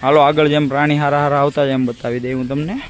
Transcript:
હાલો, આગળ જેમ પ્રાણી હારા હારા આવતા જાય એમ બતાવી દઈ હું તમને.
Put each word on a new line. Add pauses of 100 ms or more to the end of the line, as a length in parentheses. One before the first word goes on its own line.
હાલો,
આગળ
જેમ
પ્રાણી
હારા
હારા
આવતા
જાય
એમ
બતાવી
દઈ
હું
તમને.